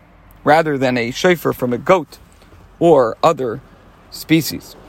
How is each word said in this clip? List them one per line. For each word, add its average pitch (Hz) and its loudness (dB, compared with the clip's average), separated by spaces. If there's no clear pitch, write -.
rather 151 2
than 127 -2
a 117 -4
shofar 165 -2
from 123 -4
a 123 -2
goat 151 -2
or 147 4
other 131 -2
species. - -4